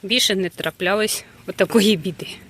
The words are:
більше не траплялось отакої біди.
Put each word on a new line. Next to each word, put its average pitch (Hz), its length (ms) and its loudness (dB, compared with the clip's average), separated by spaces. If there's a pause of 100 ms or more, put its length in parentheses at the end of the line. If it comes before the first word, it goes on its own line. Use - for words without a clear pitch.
більше 214 320 0
не 190 140 -2
траплялось 190 760 -2 (220)
отакої 202 500 4
біди. 160 300 -8 (240)